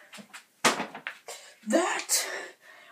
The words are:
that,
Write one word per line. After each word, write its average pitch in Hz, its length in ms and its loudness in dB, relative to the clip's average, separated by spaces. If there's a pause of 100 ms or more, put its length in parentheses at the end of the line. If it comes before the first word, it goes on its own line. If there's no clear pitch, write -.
(1700)
that, - 580 2 (640)